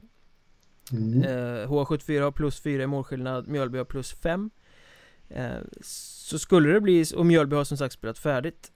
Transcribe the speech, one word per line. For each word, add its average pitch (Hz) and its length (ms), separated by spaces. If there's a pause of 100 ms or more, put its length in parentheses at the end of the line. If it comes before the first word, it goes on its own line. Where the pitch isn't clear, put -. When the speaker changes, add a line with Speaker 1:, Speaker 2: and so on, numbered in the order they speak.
(920)
Speaker 1:
Mm. 113 300
Speaker 2:
Eh, 123 460
H 143 140
A - 20
sjuttiofyra 147 400
har 143 80
plus 143 280
fyra 139 220
i 135 40
målskillnad, 131 600
Mjölby 131 300
har 127 60
plus - 280
fem. 190 380 (760)
Eh, 123 220 (320)
så - 560
skulle 160 340
det 214 80
bli 180 200
s-, 156 120
och 170 140
Mjölby 147 300
har 143 80
som 143 120
sagt 139 180
spelat 113 240
färdigt, 139 580